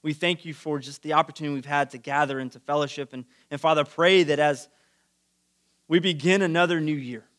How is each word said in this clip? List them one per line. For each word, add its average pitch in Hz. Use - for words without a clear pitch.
We 156
thank 175
you 160
for 147
just 131
the 151
opportunity 156
we've 135
had 143
to 127
gather 139
into 127
fellowship. 147
And, 127
and 143
Father, 156
I -
pray 175
that 147
as 147
we 170
begin 180
another 170
new 156
year 123